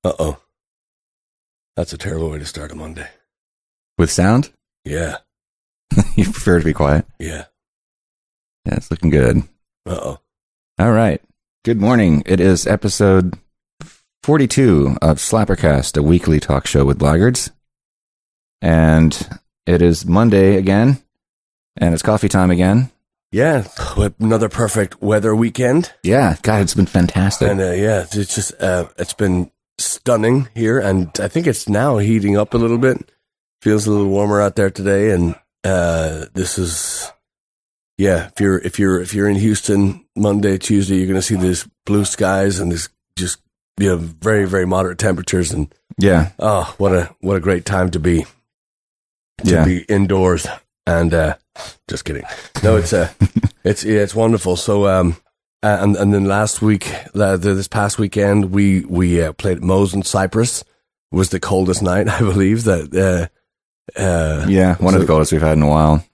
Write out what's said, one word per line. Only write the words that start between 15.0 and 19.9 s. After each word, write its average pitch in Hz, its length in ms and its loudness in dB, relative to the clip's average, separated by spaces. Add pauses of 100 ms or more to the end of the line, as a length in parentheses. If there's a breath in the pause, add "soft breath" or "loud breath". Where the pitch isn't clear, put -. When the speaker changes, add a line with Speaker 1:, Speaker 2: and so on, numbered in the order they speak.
Speaker 2:
of 78 160 2
Slappercast, 87 800 0
a 73 60 0
weekly 80 360 2
talk 69 280 -2
show 69 180 2
with 67 160 0
laggards. 87 500 0 (1120)
And 80 540 4 (500)
it 87 160 2
is 85 240 2